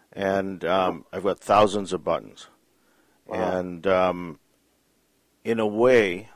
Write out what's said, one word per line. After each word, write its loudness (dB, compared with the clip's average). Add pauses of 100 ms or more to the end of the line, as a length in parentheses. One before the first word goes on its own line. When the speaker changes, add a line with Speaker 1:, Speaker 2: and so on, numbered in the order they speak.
(120)
Speaker 1:
And, -4
um, 0
Speaker 2:
Wow. -20
Speaker 1:
I've -10
got -2
thousands 2
of -6
buttons. -6 (800)
Speaker 2:
Wow. -4
Speaker 1:
And, -8
um, 0 (1040)
in -2
a 0
way, 2